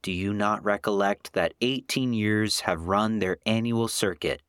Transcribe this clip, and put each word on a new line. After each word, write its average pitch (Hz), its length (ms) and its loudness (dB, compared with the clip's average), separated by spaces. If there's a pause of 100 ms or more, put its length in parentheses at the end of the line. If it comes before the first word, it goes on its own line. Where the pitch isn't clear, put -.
Do 95 100 -6
you 95 220 -2
not 104 300 0
recollect 101 680 0
that 85 280 0
eighteen 131 520 -2
years 107 480 0
have 85 260 -2
run 107 320 2
their 92 260 0
annual 113 420 0
circuit 87 600 -2